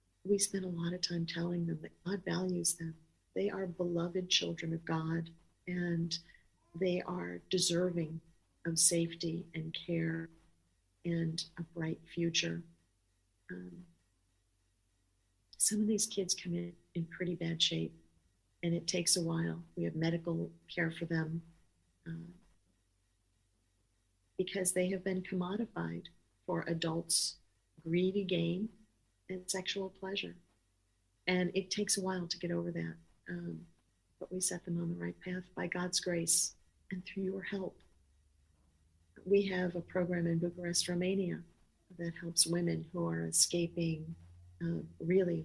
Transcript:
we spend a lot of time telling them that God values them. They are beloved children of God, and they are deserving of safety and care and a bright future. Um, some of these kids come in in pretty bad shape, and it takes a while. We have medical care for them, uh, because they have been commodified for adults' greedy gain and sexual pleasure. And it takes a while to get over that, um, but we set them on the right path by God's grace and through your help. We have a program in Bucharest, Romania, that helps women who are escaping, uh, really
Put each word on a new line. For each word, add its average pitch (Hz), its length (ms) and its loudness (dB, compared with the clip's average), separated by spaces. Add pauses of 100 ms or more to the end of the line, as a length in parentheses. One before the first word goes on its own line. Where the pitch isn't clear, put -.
(240)
we 196 140 6
spend 190 260 0
a 185 40 -2
lot 170 240 -2
of 180 80 -4
time 170 260 0
telling 170 400 0
them 160 160 -2
that - 220 -16
God 185 200 -2
values 175 500 0
them. 165 200 -6 (400)
They 196 160 2
are 190 160 -2
beloved 175 640 -2
children 165 420 2
of 165 120 -4
God, 165 460 0 (360)
and 175 500 0 (600)
they 180 280 4
are 180 340 -4 (100)
deserving 170 680 2 (460)
of 165 120 0
safety 165 680 2 (100)
and 160 220 -4 (100)
care 165 420 0 (760)
and 165 380 0 (160)
a 170 40 -6
bright 160 360 -4 (160)
future. 165 480 0 (880)
Um, 180 220 -10 (1900)
some 214 220 4
of 208 80 4
these 214 180 4
kids 180 280 0
come 175 200 -4
in 175 180 -4 (220)
in 165 120 -2
pretty 175 280 -4
bad 165 280 0
shape, 165 320 0 (680)
and 170 120 2
it 165 120 -2
takes 175 300 2
a 175 60 0
while. 165 400 0 (140)
We 170 80 -2
have 165 100 -2
medical 165 560 0 (240)
care 165 160 2
for 165 160 -6
them, 160 340 0 (640)
uh, 165 220 -8 (2000)
because 185 360 0
they 185 180 2
have 185 140 -2
been 185 180 0
commodified 180 800 -2 (420)
for 170 200 0
adults' 165 720 0 (500)
greedy 185 380 4
gain 175 440 2 (600)
and 185 180 -6
sexual 190 440 -2 (100)
pleasure. 190 340 -4 (920)
And 180 280 4
it 185 160 0
takes - 260 2
a 196 60 0
while 185 240 0
to - 120 -6
get 175 120 -2
over 170 200 0
that, 165 240 -4 (340)
um, 170 300 -6 (600)
but - 140 -10
we 185 80 -4
set 175 240 -2
them 170 160 -2
on 170 80 -2
the 175 140 -4
right 175 180 -4
path 185 240 -6 (100)
by 185 120 -2
God's 180 340 0
grace 170 540 2 (360)
and 180 140 -6
through 196 200 -4
your 190 180 -2
help. 190 360 -6 (1500)
We 202 220 8
have 180 300 2
a 170 60 0
program 175 440 0
in 170 120 4
Bucharest, 175 500 0
Romania, 180 500 2 (600)
that 170 220 -4
helps 170 260 2
women 165 460 0
who 170 140 0
are 165 200 0
escaping, 165 880 2 (480)
uh, 165 180 0 (180)
really 175 460 4